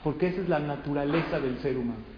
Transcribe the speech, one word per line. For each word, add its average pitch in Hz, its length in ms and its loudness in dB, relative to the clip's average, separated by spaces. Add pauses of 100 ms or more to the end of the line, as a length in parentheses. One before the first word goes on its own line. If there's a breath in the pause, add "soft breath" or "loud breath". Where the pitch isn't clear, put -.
porque 151 240 2
esa 180 140 0
es 175 80 -2
la 156 100 4
naturaleza 147 800 0
del 127 200 0
ser 131 180 0
humano. 117 240 -2 (160)